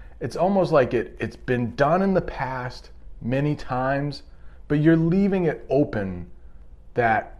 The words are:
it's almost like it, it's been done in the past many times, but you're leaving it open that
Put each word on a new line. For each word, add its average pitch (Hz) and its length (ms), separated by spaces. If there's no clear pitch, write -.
it's 143 160
almost 175 340
like 131 220
it, - 260
it's 110 160
been 120 400
done 156 260
in 196 120
the 175 80
past 127 680
many 139 340
times, 139 680
but 151 100
you're 160 160
leaving 185 480
it 147 260
open 104 640
that 113 460